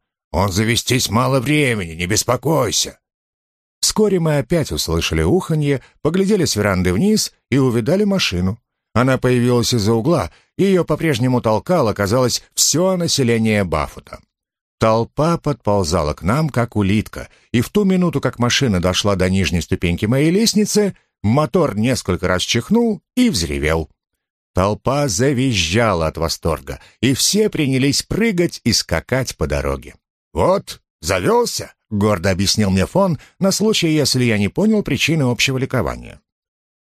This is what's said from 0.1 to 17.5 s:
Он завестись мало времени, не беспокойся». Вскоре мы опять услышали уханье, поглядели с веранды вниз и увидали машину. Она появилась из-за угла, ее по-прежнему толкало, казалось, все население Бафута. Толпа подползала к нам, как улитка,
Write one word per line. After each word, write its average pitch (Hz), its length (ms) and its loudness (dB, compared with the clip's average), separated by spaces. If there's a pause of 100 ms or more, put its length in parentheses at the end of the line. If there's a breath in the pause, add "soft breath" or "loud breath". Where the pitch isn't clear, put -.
Он 98 200 0
завестись 113 600 0
мало 127 280 0
времени, 120 540 -2
не 87 140 -6
беспокойся». 123 920 -2 (840)
Вскоре 202 380 0
мы 156 180 0
опять 143 340 -2
услышали 80 520 -2
уханье, 143 580 0 (200 loud breath)
поглядели 190 440 0
с - 100 -2
веранды 92 380 2
вниз 196 400 0 (160)
и 123 80 0
увидали 131 460 0
машину. 98 560 -2 (340)
Она 127 240 2
появилась 123 560 2
из-за 110 200 2
угла, 113 380 0 (260 soft breath)
ее 185 280 2
по-прежнему 127 560 0
толкало, 110 520 0
казалось, 110 500 0 (100)
все 185 420 0
население 113 680 0
Бафута. 78 560 -6 (600)
Толпа 113 580 0
подползала 90 760 0
к - 80 -16
нам, 139 280 2
как 120 260 -2
улитка, 104 540 -2 (220 soft breath)